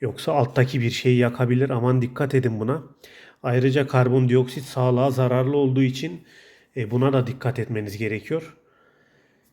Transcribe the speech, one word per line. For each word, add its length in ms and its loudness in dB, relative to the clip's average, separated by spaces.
Yoksa 320 -4
alttaki 480 2
bir 100 0
şeyi 260 2
yakabilir. 520 2
Aman 320 2
dikkat 340 -4
edin 240 0
buna. 240 -4
Ayrıca 440 2
karbondioksit 760 2
sağlığa 480 0
zararlı 460 0
olduğu 260 2
için, 380 -4
e, 140 -6
buna 220 2
da 140 2
dikkat 320 -6
etmeniz 380 -6
gerekiyor. 600 -6